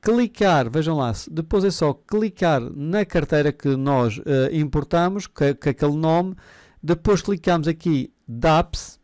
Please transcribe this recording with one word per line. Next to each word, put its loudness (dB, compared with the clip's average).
clicar, 2
vejam 0
lá, -2
se-, -10
depois -2
é 2
só 0
clicar -2
na -2
carteira 0
que -2
nós, 0
eh, 0
importamos, -2
que, -2
que -4
aquele 0
nome, 0
depois 0
clicamos -2
aqui -2
dApps 0